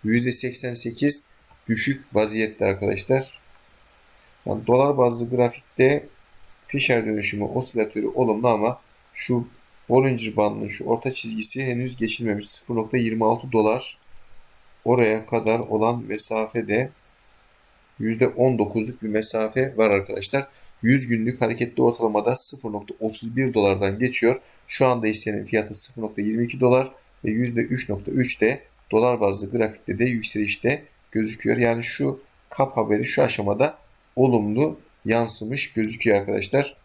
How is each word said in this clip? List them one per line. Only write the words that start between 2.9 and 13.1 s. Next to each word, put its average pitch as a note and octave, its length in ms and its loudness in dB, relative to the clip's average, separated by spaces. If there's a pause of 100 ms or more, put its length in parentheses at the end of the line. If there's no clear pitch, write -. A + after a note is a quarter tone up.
Yani A2 200 -4
dolar C3+ 320 4
bazlı A#2+ 380 2
grafikte C3 720 0 (580)
Fisher B2 400 0
dönüşümü G#2 380 -2
osilatörü G#2+ 600 -2
olumlu A#2+ 420 0
ama A2+ 320 0 (340)
şu A#2+ 340 -4 (400)
Bollinger A#2+ 480 2
Band'ın G#2 320 0
şu - 160 -8
orta A#2 260 -2
çizgisi A2+ 540 0
henüz B2 320 -4
geçilmemiş. G#2+ 520 -2
Sıfır - 260 -2
nokta A2 220 -2
yirmi A2+ 280 0